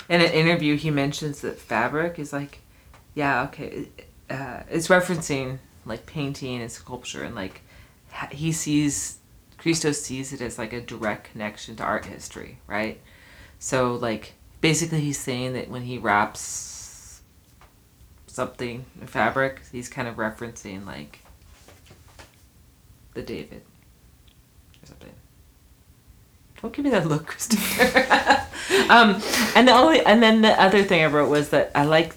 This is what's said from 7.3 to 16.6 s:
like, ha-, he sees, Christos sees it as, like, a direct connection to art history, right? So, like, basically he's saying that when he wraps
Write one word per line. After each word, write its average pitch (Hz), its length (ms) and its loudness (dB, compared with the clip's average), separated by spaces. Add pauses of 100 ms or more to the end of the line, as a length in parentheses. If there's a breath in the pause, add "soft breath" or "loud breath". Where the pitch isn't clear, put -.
like, 95 260 -10 (500 soft breath)
ha-, - 200 -12
he 156 220 -4
sees, 147 680 -2 (400)
Christos 160 440 -2
sees 131 300 -10
it 135 80 -12
as, 117 180 -10
like, 113 140 -8
a 120 80 -10
direct 110 520 -8
connection 107 440 -12
to - 60 -12
art - 240 -2
history, - 600 -16
right? 107 340 -6 (580 loud breath)
So, 123 360 0
like, 113 400 -6 (260)
basically 160 400 0
he's 143 180 -4
saying 127 340 -6
that 120 180 -8
when 123 120 -12
he 123 160 -10
wraps - 1200 -4 (1080)